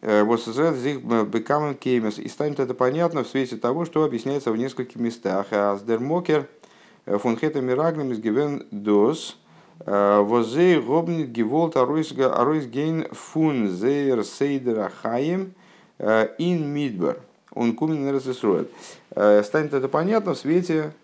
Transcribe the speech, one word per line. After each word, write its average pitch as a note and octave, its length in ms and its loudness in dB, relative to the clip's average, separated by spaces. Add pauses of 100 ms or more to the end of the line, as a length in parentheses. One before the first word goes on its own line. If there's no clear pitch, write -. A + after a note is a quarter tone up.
э, G#2 200 4
вот A#2 220 2
Зет, C#3+ 320 0
Зиг, C3 260 -4
Б-, A2+ 220 2
Бекамен, C3+ 500 -2
Кеймес. A#2 440 -2
И A2 100 -10
станет D3 320 -4
это B2+ 140 -2
понятно D3 500 0
в - 40 -10
свете B2 280 -2
того, C3+ 300 -2
что D#3 180 2
объясняется C3+ 480 -2
в A2 40 0
нескольких B2+ 400 -6
местах. G2+ 560 -2
А G2+ 200 2
Аздермокер, C3+ 760 0 (580)
э, G2+ 120 0
фон A#2 200 0
Хета D#3 240 -2
Мираглем C#3 500 0
из A2 60 -4
Гивен B2+ 520 0
Дос, G#2 680 2 (460)
э, G2+ 360 4
Возей, A#2+ 580 4
Робнит, D#3 520 -2
Геволт, C3 460 0
Аройс, C#3+ 360 0
Га-, C3 220 2
Аройс, C#3+ 320 2
Гейн, D#3 440 -2
Фун, D3 580 0
Зейр, B2 560 0
Сейдер, C3 560 -2
Ахаим, C#3+ 760 -4 (440)
э, A2 300 2 (100)
Ин, E3 300 0
Мидбар. A#2 520 -2 (320)
Он A2+ 220 0
кумен D3 340 -2
Эрец C3+ 180 -2
Исроэль. G#2 420 0 (420)
Э, G#2 320 6
станет D3+ 320 -2
это C3 140 0
понятно F#3 460 0
в C3+ 40 -8
свете D#3+ 540 0 (120)